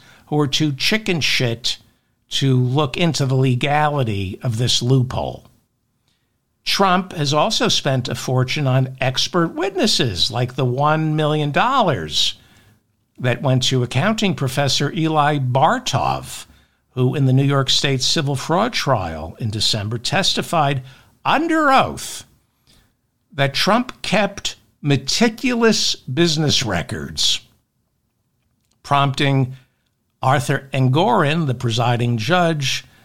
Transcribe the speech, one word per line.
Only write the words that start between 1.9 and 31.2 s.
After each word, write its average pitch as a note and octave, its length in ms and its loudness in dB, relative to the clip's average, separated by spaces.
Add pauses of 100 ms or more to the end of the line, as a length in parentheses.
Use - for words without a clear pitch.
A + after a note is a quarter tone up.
to C3+ 280 2
look C3 380 0
into D#3+ 300 0
the C3+ 100 0
legality C3 1080 0
of A2 140 -2
this A#2 260 0
loophole. A#2+ 640 0 (1160)
Trump F#3+ 500 0
has C#3+ 200 -2
also G3+ 340 0
spent C3+ 400 0
a - 60 -6
fortune C3 540 -2
on C3 340 0
expert E3 540 0
witnesses, D4 760 0
like B2 240 -2
the C#3 120 -2
one D3+ 500 0
million D3+ 360 0
dollars F3 840 0 (840)
that B2 240 -2
went C3 220 2
to C3 180 0
accounting F#3+ 540 0
professor C#3 580 -2
Eli D#3 460 2
Bartov, C3 1040 0 (460)
who B2+ 240 0
in C#3 100 2
the B2+ 80 4
New C3 100 4
York C#3 260 0
State C3+ 320 0
civil C#3+ 340 -2
fraud F#3 380 -2
trial F2+ 680 -2
in A2+ 100 -4
December G#2+ 480 -2
testified C#3+ 840 0 (400)
under D4+ 480 2
oath - 540 0 (1080)
that C#3 220 -2
Trump - 480 0
kept - 540 -2 (260)
meticulous A3+ 1120 2
business D#3 680 0
records, E2 760 -2 (1400)
prompting C#3 720 2 (680)
Arthur C3+ 520 0
Engoron, D#3 720 2